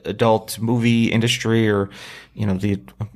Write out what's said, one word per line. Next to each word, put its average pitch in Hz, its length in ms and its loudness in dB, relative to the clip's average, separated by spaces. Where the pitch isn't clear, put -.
adult 110 540 0
movie 117 520 2
industry, 113 580 0
or, 101 200 0
you 107 140 -6
know, 98 80 0
the 98 240 -2